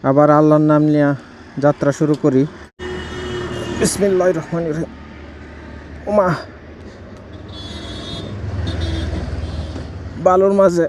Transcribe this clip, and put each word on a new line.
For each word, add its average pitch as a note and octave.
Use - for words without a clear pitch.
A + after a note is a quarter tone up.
আবার C#3+
আল্লাহর D3+
নাম D3+
নিয়ে D3
যাত্রা C#3+
শুরু D3+
করি। C3+
বিসমিল্লাহির F#3
রহমানির E3
রহিম। D#3+
ওমা, G3+
বালুর F#3+
মাঝে F3